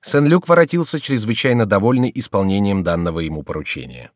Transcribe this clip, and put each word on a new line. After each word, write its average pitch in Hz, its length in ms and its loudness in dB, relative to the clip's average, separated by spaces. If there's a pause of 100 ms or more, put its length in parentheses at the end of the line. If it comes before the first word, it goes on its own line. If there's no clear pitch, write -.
Сен-Люк 147 460 2
воротился 170 520 2
чрезвычайно 117 680 0
довольный 120 480 2
исполнением 98 680 0
данного 85 360 -2
ему 78 240 -6
поручения. 64 720 -12